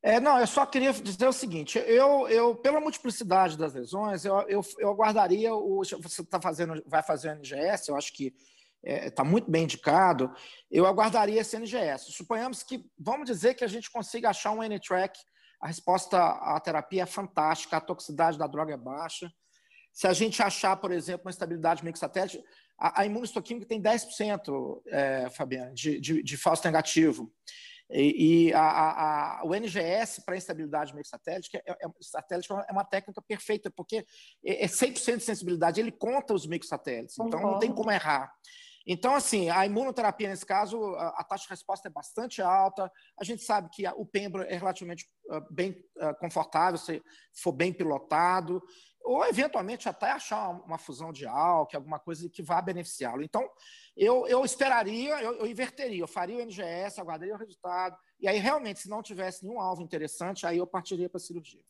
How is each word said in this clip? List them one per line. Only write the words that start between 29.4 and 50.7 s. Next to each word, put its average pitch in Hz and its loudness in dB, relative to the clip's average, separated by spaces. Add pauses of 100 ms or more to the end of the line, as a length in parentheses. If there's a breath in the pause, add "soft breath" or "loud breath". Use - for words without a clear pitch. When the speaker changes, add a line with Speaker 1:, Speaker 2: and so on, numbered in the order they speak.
Speaker 1:
a, - -8
o 160 0
N 220 -2
G 175 -4
S 196 -2
pra 180 -4
instabilidade 156 -6
microsatélite 160 -10
é, - -10
é, 170 -8 (120)
satélite - -8
é 196 -4
uma, 196 -6
é - -6
uma 196 0
técnica 196 -6
perfeita, - -6
porque 220 -8 (360 loud breath)
é, 208 0
é - 2
cem 254 0
por 254 -8
cento 240 0
de - -8
sensibilidade, 175 0
ele 220 0
conta 254 -2
os 165 0
microsatélites, 143 -6
então 226 -2
não 196 2
tem 220 2
Speaker 2:
Concordo. 220 -2
Speaker 1:
como 226 0
errar. 147 2 (540 loud breath)
Então, 240 2
assim, 202 2
a 190 4
imunoterapia, 220 -2
nesse 190 -10
caso, 208 0 (120)
a, 165 -4 (120)
a 170 -6
taxa 190 -8
de - -18
resposta 196 -8
é 180 -12
bastante 214 -8
alta, 190 2 (300 soft breath)
a 202 -6
gente 214 -8
sabe 202 -2
que 202 -8
a, 180 -4
o 202 -10
pembro 196 -4
é 180 -6
relativamente, 175 -6 (240)
ah, 156 -8
bem, 180 -6 (160)
ah, 151 -2
confortável, 170 0
se 156 -6 (320 soft breath)
for - -2
bem 170 0
pilotado, 175 0 (440 loud breath)
ou 254 2
eventualmente 240 -2
até 208 -2
achar 214 -4
uma, 175 -10
uma 165 -8